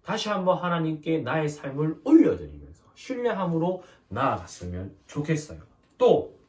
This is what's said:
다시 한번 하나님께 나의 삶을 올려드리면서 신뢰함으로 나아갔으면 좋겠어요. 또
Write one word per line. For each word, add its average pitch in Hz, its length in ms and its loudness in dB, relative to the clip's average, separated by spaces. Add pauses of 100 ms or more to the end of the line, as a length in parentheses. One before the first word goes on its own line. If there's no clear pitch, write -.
다시 208 260 -6
한번 185 280 2
하나님께 165 600 -2
나의 151 280 0
삶을 147 560 -4
올려드리면서 - 800 4 (120)
신뢰함으로 185 880 -2 (260)
나아갔으면 95 840 -6 (120)
좋겠어요. 151 540 -4 (360)
또 214 400 4 (120)